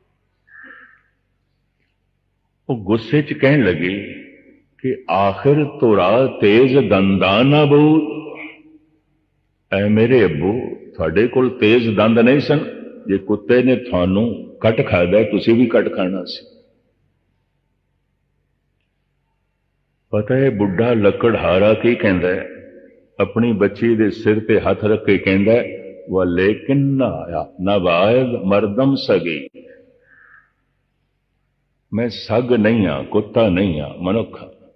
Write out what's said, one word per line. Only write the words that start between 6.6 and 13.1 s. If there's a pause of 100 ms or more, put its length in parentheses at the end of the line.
ਦੰਦਾਂ
ਨਾ
ਬੂਤ?" (1700)
"ਐ
ਮੇਰੇ
ਅੱਬੂ, (200)
ਤੁਹਾਡੇ
ਕੋਲ
ਤੇਜ਼
ਦੰਦ
ਨਹੀਂ
ਸਨ? (500)
ਜੇ